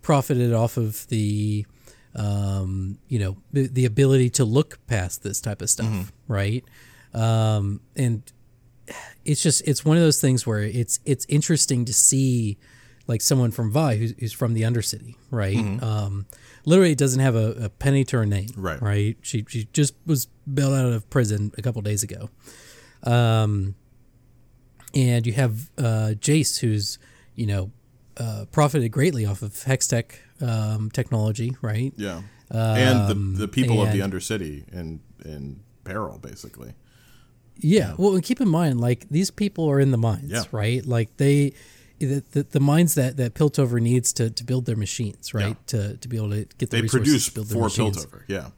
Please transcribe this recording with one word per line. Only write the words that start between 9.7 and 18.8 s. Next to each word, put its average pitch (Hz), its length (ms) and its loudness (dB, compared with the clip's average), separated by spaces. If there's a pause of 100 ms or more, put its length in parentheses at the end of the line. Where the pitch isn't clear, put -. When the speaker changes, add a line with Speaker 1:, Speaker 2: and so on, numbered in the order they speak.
Speaker 1:
one 160 120 4
of 170 60 4
those 156 180 4
things 131 260 2
where 107 160 -2
it's, 113 420 -2
it's 139 240 0
interesting 143 560 2
to 117 80 -6
see, 123 640 2 (480)
like, 117 140 -2
someone 127 320 2
from 113 180 -2
Vi 135 260 2
who's, 110 220 -2
who's 113 140 -6
from 117 220 -2
the 110 80 0
Undercity, 117 520 -2 (160)
right? 101 260 0
Speaker 2:
Mm-hmm. 113 280 -2
Speaker 1:
Um, 101 420 -4 (380)
literally 170 320 6
doesn't 131 240 2
have 131 160 4
a, 110 160 2 (120)
a 101 40 -4
penny 139 360 2
to - 140 -4
her 113 80 2
name, 101 300 0
Speaker 2:
Right. 90 260 -4